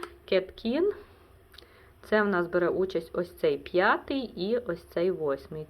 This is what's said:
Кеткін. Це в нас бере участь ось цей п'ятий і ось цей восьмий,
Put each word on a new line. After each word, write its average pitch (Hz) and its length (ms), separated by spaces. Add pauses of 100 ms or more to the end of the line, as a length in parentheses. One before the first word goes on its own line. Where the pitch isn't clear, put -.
(240)
Кеткін. 240 680 (1080)
Це 214 200
в 208 60
нас 175 200
бере 175 200
участь 180 440
ось 175 200
цей 147 260
п'ятий 254 640
і 220 380
ось 175 240
цей 175 280
восьмий, 156 600